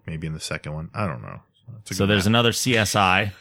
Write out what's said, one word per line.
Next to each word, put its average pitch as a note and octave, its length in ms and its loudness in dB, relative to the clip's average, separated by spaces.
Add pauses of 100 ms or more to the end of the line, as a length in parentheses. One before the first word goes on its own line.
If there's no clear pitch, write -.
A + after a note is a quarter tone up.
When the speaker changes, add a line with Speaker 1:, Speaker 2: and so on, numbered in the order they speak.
Speaker 1:
maybe D#2+ 200 -8
in D#2 60 -8
the D#2 60 -10
second D#2 340 -10
one. D#2+ 200 -10
I G#2+ 120 -4
don't C2+ 160 -6
know. G1+ 180 -14 (320)
That's - 200 -18
a - 20 -6
Speaker 2:
So G2 120 0
Speaker 1:
good G2 60 4
Speaker 2:
there's G2+ 140 4
Speaker 1:
map. G#2+ 60 4
Speaker 2:
another A#2 200 4
C B2+ 240 0
S G#2+ 200 2
I. G2 460 4